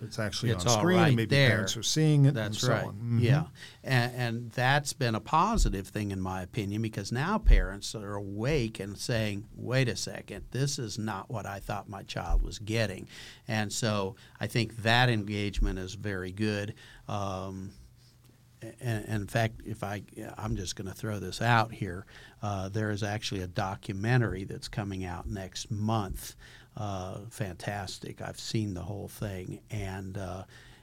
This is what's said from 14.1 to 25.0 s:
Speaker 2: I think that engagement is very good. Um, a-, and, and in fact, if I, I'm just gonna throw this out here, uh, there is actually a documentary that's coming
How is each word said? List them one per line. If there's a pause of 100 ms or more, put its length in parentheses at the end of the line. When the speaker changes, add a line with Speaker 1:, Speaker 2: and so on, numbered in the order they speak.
Speaker 2:
I
think
that
engagement
is
very
good. (340)
Um, (920)
a-,
and,
and
in
fact,
if
I, (340)
I'm
just
gonna
throw
this
out
here, (380)
uh,
there
is
actually
a
documentary
that's
coming